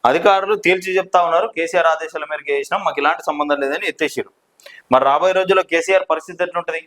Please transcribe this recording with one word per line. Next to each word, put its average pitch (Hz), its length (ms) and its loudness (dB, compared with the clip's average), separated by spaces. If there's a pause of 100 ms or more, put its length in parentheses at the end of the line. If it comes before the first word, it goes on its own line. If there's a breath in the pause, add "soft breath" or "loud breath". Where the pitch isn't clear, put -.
అధికారులు 190 520 2
తేల్చి 185 380 0
చెప్తా 185 300 0
ఉన్నారు, 170 240 2
"కేసీఆర్ 165 400 -2
ఆదేశాల 156 380 -4
మేరకు 147 260 -10
చేసినాం, 143 320 -2
మాకు 143 160 -2
ఇలాంటి 151 240 0
సంబంధం 147 360 -2
లేదని" 147 280 -4
ఎత్తేసారు. 143 440 -6 (600 loud breath)
మరి 131 120 4
రాబోయే 156 300 2
రోజుల్లో 185 300 2
కేసీఆర్ 170 460 0
పరిస్థితి 170 340 -4
ఎట్లుంటది? 175 440 -6